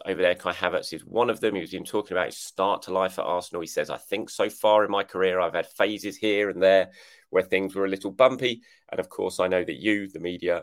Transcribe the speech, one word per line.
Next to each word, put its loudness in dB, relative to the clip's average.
over -2
there. 4
Kai -4
Havertz -2
is -12
one 0
of -2
them. 0
He -2
was -10
even -10
talking -4
about 0
his -10
start -2
to -8
life 0
at -4
Arsenal. -4
He -8
says, -4
"I -6
think -8
so -2
far 6
in -4
my 0
career, 0
I've 0
had -2
phases -2
here 0
and -2
there 6
where 4
things 0
were 0
a -2
little -4
bumpy. 2
And -6
of -4
course, -6
I 2
know 2
that -6
you, 0
the -12
media, -2